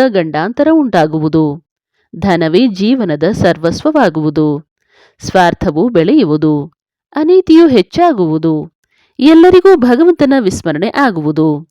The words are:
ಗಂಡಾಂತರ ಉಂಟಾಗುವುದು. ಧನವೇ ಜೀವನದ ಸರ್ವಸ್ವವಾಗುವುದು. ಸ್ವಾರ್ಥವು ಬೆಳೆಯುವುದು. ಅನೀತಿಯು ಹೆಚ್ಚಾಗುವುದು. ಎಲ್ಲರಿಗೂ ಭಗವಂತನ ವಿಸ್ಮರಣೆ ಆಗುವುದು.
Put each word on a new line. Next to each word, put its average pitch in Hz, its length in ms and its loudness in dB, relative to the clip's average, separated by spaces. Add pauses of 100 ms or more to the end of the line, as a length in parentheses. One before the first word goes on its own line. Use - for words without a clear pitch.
ಗಂಡಾಂತರ 185 640 -4
ಉಂಟಾಗುವುದು. 160 960 -2 (460)
ಧನವೇ 170 520 0
ಜೀವನದ 196 640 -2
ಸರ್ವಸ್ವವಾಗುವುದು. 160 1400 -2 (500)
ಸ್ವಾರ್ಥವು 175 720 -2
ಬೆಳೆಯುವುದು. 160 800 0 (440)
ಅನೀತಿಯು 330 520 4
ಹೆಚ್ಚಾಗುವುದು. 175 1040 -2 (480)
ಎಲ್ಲರಿಗೂ 359 560 6
ಭಗವಂತನ 277 640 2
ವಿಸ್ಮರಣೆ 170 560 -4
ಆಗುವುದು. 156 760 -2